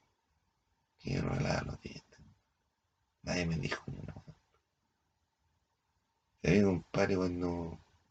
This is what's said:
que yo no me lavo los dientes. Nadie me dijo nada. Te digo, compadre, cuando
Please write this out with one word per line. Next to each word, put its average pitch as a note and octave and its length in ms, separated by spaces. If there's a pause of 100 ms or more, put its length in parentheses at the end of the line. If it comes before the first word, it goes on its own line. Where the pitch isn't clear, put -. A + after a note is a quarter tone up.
(1000)
que - 140
yo G1+ 100
no G1+ 80
me G1+ 80
lavo - 280
los - 120
dientes. - 400 (1040)
Nadie F2 220
me E2 100
dijo - 340 (160)
nada. - 160 (2250)
Te D#2 100
digo, G2 200
compadre, G2 440
cuando F2 640 (320)